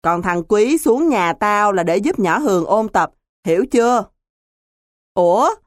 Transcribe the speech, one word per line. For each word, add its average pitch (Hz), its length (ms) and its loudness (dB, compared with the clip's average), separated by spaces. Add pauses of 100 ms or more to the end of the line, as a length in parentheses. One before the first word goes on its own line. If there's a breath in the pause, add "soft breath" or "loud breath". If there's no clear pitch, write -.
Còn 170 200 -2
thằng 175 220 -4
Quý 220 340 2
xuống 294 320 0
nhà 180 240 0
tao 208 380 0
là 185 120 -2
để 170 140 0
giúp 202 220 -2
nhỏ 180 200 0
Hường 180 260 0
ôn 220 240 0
tập, 175 240 -2 (340)
hiểu 180 240 0
chưa? 233 340 2 (1080)
Ủa, 185 360 2 (180)